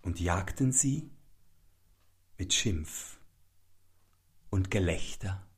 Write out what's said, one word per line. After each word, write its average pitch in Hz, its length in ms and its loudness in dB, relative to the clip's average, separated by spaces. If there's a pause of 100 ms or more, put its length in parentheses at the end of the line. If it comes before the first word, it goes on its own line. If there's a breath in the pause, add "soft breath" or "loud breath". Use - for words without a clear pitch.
und 85 160 -2
jagten 98 540 0
sie 139 400 0 (1200)
mit 90 160 0
Schimpf - 680 0 (1300)
und 95 200 2
Gelächter 95 760 0 (120)